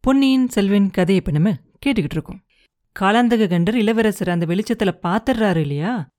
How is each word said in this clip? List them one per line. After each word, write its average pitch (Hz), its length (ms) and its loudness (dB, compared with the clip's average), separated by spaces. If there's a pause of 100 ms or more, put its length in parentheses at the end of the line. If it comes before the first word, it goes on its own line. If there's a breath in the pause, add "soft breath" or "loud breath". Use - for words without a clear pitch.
பொன்னியின் 262 480 2
செல்வன் 202 420 2
கதையை 190 260 2
இப்ப 151 220 0
நம்ம 185 120 2 (360)
கேட்டுக்கிட்டு 220 240 0
இருக்கோம். 160 300 -10 (600)
காலாந்தக 220 480 2
கண்டர் 175 260 0
இளவரசர் 220 540 0
அந்த 170 180 -2
வெளிச்சத்துல 220 560 -2
பாத்துடுறாரு 208 540 0
இல்லையா? 160 520 -4 (100)